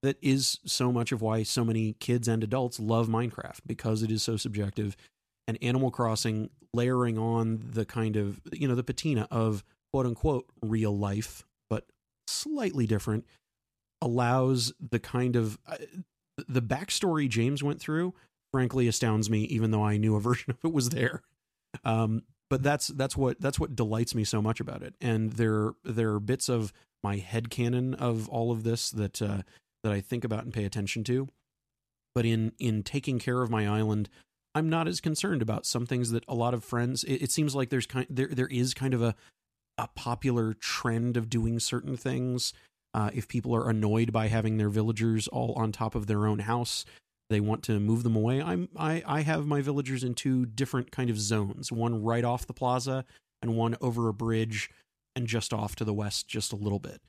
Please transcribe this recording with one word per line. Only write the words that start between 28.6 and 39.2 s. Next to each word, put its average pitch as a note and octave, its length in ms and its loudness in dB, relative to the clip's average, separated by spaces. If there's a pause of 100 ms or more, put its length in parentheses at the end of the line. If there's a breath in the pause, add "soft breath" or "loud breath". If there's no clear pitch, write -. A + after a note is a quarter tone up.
this A2+ 280 0
that, G#2 300 -4
uh, G2+ 220 -2 (400 loud breath)
that A2 80 0
I G2+ 100 0
think A#2+ 220 -4
about A2 200 -2
and A#2 100 -8
pay G#2+ 120 -2
attention G2+ 400 -2
to. C3 220 0 (880)
But A#2 100 4
in, A2+ 340 2
in G#2+ 240 0
taking C3 360 -2
care B2+ 220 0
of A#2 80 0
my G#2+ 180 2
island, G#2+ 420 2 (460 loud breath)
I'm D#3+ 140 2
not E3 180 0
as F3+ 140 -4
concerned D#3+ 400 0
about A2 240 -2
some B2 200 -2
things B2 260 0
that A#2 160 0
a C3+ 80 -4
lot A#2+ 180 2
of A#2 100 -2
friends, A#2+ 420 0
it, C3+ 180 -2
it C3 80 -2
seems D3 240 0
like C3 140 0
there's C3 180 0
kind, B2+ 220 -2
there, C3 180 0
there B2+ 200 0
is B2 260 0
kind C3 200 -2
of A#2 80 2
a, A2+ 140 2 (600 loud breath)